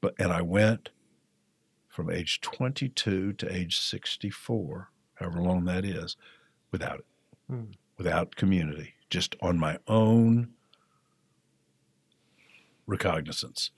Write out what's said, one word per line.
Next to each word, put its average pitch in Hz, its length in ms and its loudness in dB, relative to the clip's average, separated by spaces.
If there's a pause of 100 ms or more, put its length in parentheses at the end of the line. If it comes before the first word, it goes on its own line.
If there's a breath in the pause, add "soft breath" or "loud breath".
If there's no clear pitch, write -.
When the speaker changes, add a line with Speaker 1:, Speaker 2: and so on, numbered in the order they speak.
Speaker 1:
But, - 180 -2
and 90 120 2
I 85 100 0
went 104 480 2 (960)
from - 240 -6
age 85 300 -4
twenty-two 110 920 -2
to 95 220 -6
age 87 240 -2
sixty-four, 95 1080 -6 (260)
however 87 260 -4
long 90 240 2
that 92 200 0
is, 85 320 -6 (540 soft breath)
without - 280 -6
it, - 60 -20 (420)
Speaker 2:
Hmm. 123 160 -6 (340)
Speaker 1:
without 87 380 -2
community, 80 600 0 (140)
just - 320 -2
on 87 180 2
my 80 180 0 (100)
own 113 640 6 (2250 soft breath)
recognizance, - 920 -2